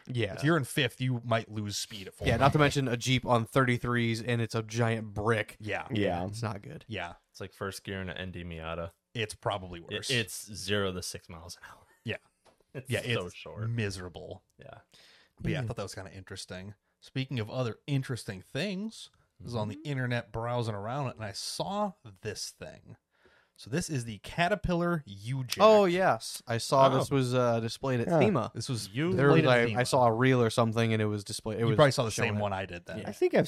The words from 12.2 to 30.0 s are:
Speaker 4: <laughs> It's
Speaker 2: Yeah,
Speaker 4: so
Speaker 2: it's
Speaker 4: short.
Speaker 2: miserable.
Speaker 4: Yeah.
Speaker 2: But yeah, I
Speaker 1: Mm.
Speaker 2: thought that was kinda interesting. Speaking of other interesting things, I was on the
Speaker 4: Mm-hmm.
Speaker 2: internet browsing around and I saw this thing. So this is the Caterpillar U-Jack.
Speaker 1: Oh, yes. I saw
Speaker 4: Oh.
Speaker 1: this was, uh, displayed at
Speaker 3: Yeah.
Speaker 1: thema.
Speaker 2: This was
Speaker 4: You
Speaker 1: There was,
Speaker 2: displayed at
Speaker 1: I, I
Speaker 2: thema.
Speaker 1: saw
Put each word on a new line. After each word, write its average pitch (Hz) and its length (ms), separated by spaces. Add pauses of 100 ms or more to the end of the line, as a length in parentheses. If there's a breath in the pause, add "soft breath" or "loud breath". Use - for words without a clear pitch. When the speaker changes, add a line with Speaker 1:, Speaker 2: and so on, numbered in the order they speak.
Speaker 4:
<laughs> - 540
It's 135 160
Speaker 2:
Yeah, 104 100 (140)
Speaker 4:
so 95 120
Speaker 2:
it's 87 80
Speaker 4:
short. 104 340
Speaker 2:
miserable. 92 760 (160)
Speaker 4:
Yeah. - 200 (640 soft breath)
Speaker 2:
But 117 120
yeah, 92 60
I 127 40
Speaker 1:
Mm. 113 40
Speaker 2:
thought 120 100
that 104 60
was 95 120
kinda 95 180
interesting. 95 600 (260)
Speaking 131 400
of 107 100
other 127 280 (100)
interesting 131 540
things, 196 680 (300)
I - 40
was 117 120
on 107 140
the 131 60
Speaker 4:
Mm-hmm. 156 160
Speaker 2:
internet 123 420
browsing 117 420
around 120 360
and 110 120
I 101 100
saw 196 600 (280)
this - 300
thing. - 440 (640 soft breath)
So - 120
this 156 200
is 135 160
the 113 140
Caterpillar 175 840
U-Jack. 117 580
Speaker 1:
Oh, 214 220
yes. 175 600
I 117 100
saw 135 300
Speaker 4:
Oh. 131 100
Speaker 1:
this 131 140
was, 131 220
uh, 120 280
displayed 120 400
at - 60
Speaker 3:
Yeah. - 120
Speaker 1:
thema. 160 340
Speaker 2:
This - 140
was 104 220
Speaker 4:
You 151 240
Speaker 1:
There 139 160
was, 143 120
Speaker 2:
displayed 160 40
at 123 140
Speaker 1:
I, 117 40
I 117 40
Speaker 2:
thema. 120 180
Speaker 1:
saw 127 220